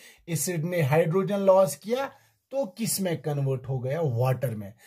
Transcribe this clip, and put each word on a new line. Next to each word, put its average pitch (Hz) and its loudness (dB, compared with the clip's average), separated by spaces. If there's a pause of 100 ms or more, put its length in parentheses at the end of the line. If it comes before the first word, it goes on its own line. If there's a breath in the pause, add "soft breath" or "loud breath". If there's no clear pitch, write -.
(300 loud breath)
एसिड 170 -2
ने 175 0
हाइड्रोजन 165 2
लॉस 190 4
किया, 254 -4 (400 soft breath)
तो 269 -2
किस - -4
में 175 -2
कन्वर्ट 139 -2
हो 131 -4
गया? 135 -4
वाटर 127 0
में। 101 -12 (140 soft breath)